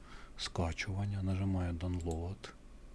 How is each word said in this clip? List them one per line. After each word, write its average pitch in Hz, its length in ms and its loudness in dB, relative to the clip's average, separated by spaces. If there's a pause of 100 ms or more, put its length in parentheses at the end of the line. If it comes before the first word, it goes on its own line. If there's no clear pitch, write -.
(360)
скачування, 98 840 0
нажимаю 95 520 4
Download 85 760 0 (440)